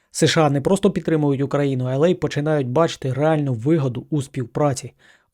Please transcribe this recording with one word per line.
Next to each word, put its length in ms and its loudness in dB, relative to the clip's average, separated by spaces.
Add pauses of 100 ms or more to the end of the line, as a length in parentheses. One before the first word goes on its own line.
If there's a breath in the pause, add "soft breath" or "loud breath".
(120)
С 140 2
Ш 200 4
А 40 2
не 100 0
просто 300 2
підтримують 500 0
Україну, 520 0
але 180 4
й 40 2
починають 540 -2
бачити 440 -2
реальну 420 0
вигоду 560 0
у 120 0
співпраці. 720 -4 (420 soft breath)